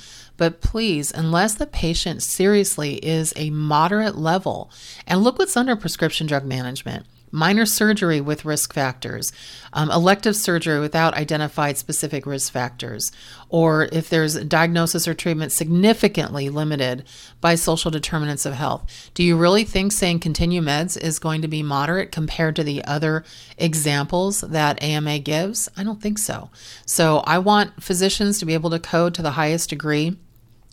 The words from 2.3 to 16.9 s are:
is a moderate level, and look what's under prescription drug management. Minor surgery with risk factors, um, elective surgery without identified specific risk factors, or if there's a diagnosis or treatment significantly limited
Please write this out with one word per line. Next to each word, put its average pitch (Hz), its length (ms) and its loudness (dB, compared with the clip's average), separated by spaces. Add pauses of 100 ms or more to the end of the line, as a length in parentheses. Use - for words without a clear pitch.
is 160 300 0
a 151 160 -4
moderate 156 640 2
level, 160 540 -2 (340)
and 185 180 2
look 247 140 2
what's 381 180 0
under 247 200 2
prescription 160 500 -2
drug 143 180 -2
management. 127 640 -6 (280)
Minor 190 320 4
surgery 208 540 2
with 147 240 -2
risk 151 300 -2
factors, 127 580 -4 (400)
um, 156 180 0
elective 202 460 4
surgery 165 460 0
without 160 320 2
identified 151 640 -2
specific 151 480 -4
risk 139 260 -4
factors, 123 580 -6 (380)
or 160 460 4
if 160 160 -2
there's 156 260 2
a - 80 -4
diagnosis 170 640 2
or 165 60 0
treatment 160 400 -2
significantly 175 960 2
limited 139 560 -2 (340)